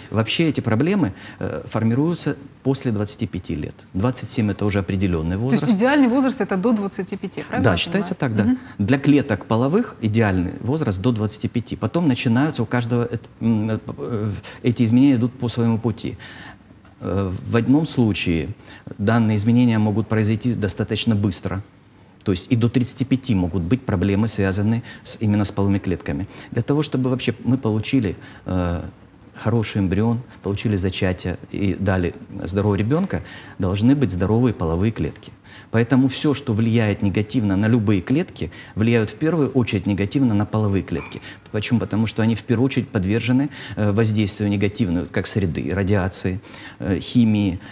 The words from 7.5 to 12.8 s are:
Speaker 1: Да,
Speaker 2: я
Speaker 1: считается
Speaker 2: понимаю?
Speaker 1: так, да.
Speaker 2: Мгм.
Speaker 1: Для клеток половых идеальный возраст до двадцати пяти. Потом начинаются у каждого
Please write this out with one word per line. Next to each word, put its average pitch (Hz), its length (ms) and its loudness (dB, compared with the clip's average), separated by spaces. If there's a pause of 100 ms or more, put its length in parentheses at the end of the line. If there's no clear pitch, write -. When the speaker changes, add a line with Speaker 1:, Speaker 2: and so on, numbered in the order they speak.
Speaker 1:
Да, 110 80 6
Speaker 2:
я 87 40 2
Speaker 1:
считается - 400 -2
Speaker 2:
понимаю? 117 200 -2
Speaker 1:
так, 104 100 2
да. 123 60 4
Speaker 2:
Мгм. - 60 0 (200)
Speaker 1:
Для 104 200 2
клеток 135 480 2
половых 139 540 0
идеальный 104 600 2
возраст 123 400 -2
до 123 120 2
двадцати 107 360 -4
пяти. 113 280 -6
Потом 170 320 0
начинаются 127 540 2
у - 40 -2
каждого 120 380 0